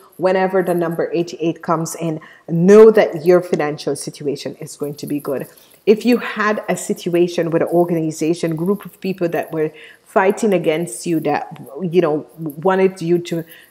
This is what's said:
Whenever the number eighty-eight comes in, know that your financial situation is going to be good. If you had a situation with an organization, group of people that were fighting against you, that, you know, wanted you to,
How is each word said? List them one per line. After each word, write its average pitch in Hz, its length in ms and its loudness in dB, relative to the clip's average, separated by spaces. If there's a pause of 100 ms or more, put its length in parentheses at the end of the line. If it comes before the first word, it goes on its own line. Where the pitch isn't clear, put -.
(180)
Whenever 185 440 2
the 175 120 -2
number 165 400 -2
eighty-eight 160 480 -4
comes 165 340 -2
in, 160 240 -6 (280)
know 196 420 8
that 170 340 2
your 180 160 6
financial 151 560 -4
situation 143 640 -8
is - 160 -16
going 147 200 -8
to 147 100 -12
be 147 140 -4
good. 139 280 -6 (380)
If 214 180 4
you 240 140 4
had 214 500 -4
a 180 80 -2
situation 175 720 -2
with 156 120 0
an 131 60 -2
organization, 165 880 -2
group 190 280 -4
of - 160 -20
people 185 300 -4
that 160 220 -6
were 156 200 -2 (320)
fighting 208 480 2
against 170 540 -2
you, 165 140 0
that, 147 400 -4 (200)
you 175 200 0
know, 156 260 0 (120)
wanted 185 640 -2
you 170 180 0
to, 170 260 -6 (260)